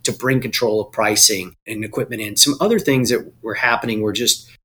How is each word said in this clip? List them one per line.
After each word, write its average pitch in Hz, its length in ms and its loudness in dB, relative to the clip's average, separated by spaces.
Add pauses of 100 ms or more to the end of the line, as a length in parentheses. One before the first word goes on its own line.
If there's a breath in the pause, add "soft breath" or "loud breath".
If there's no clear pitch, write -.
to - 80 0
bring 131 280 0
control 107 400 0
of 104 120 -8
pricing 104 640 2 (120)
and 107 180 -6
equipment 117 380 -6
in. 104 140 -6
Some 143 240 4
other 214 180 4
things 131 320 2
that 120 200 -2 (120)
were 110 120 -6
happening 117 460 0
were 107 120 0
just, 113 360 -2 (160 loud breath)